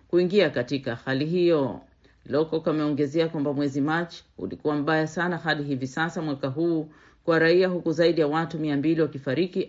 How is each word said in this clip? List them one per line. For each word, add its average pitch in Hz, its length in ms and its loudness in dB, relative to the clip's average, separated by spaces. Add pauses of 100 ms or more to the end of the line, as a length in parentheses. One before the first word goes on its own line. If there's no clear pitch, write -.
kuingia 180 420 4
katika 135 460 -4
hali 135 300 -2
hiyo. 165 560 2 (440)
Lowcock 156 420 -2
ameongezea 151 600 0
kwamba 147 240 -2
mwezi 139 280 -2
Machi 165 420 -4 (140)
ulikuwa 120 380 -4
mbaya 156 320 0
sana 170 300 -4
hadi 151 260 -2
hivi 135 240 -4
sasa 165 340 -4
mwaka 143 260 -4
huu 156 420 -2 (340)
kwa 165 160 2
raia, 175 280 6
huku 175 240 -2
zaidi 165 300 4
ya 151 60 4
watu 160 320 -2
mia 151 180 0
mbili 156 240 2
wakifariki 156 680 -2